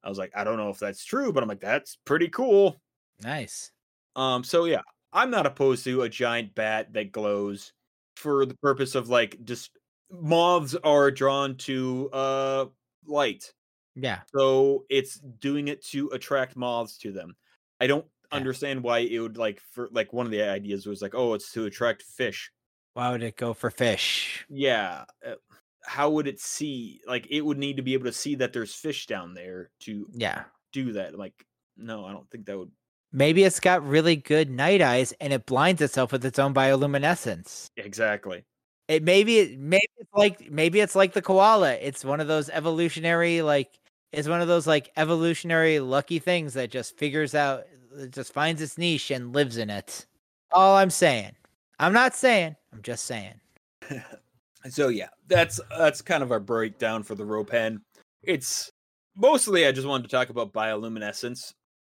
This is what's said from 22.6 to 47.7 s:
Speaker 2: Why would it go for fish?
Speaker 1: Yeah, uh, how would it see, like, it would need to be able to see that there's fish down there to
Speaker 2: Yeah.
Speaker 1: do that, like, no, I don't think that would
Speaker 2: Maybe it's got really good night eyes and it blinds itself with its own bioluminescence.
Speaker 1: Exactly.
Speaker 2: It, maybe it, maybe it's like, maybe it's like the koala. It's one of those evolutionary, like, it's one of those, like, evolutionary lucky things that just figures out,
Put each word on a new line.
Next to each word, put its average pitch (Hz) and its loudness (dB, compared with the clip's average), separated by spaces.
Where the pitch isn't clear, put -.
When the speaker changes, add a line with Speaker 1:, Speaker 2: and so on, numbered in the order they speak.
Speaker 2:
Why 123 -4
would 117 -6
it 113 -8
go 117 -4
for 117 -4
fish? - -2
Speaker 1:
Yeah, 110 -2
uh, 120 -12
how 143 -2
would 151 0
it 135 -8
see, 123 -10
like, 127 -6
it 147 -4
would 147 -2
need 139 -6
to 139 -6
be 131 -2
able 131 -2
to 120 -4
see 143 -6
that 127 -4
there's 117 -6
fish - -8
down 90 -8
there 90 -16
to 104 -12
Speaker 2:
Yeah. 110 -6
Speaker 1:
do 131 -6
that, 95 -8
like, - -16
no, 110 -14
I 95 -14
don't 78 -18
think 110 -18
that 101 -10
would 90 -14
Speaker 2:
Maybe 160 6
it's 185 4
got 180 4
really 156 4
good 147 2
night 156 4
eyes 127 4
and 143 -2
it 123 -2
blinds 156 2
itself 131 0
with 127 -2
its 131 -2
own 139 2
bioluminescence. 135 0
Speaker 1:
Exactly. 101 -4
Speaker 2:
It, 160 2
maybe 208 6
it, 135 2
maybe 185 2
it's 220 -20
like, 202 2
maybe 165 4
it's 208 2
like 190 6
the 190 0
koala. 190 6
It's 135 -8
one 147 -2
of 147 -2
those 156 0
evolutionary, 165 0
like, 147 0
it's 147 -4
one 170 0
of 170 0
those, 170 4
like, 151 2
evolutionary 160 2
lucky 139 -2
things 160 -2
that 123 -6
just - -8
figures 147 -2
out, 139 0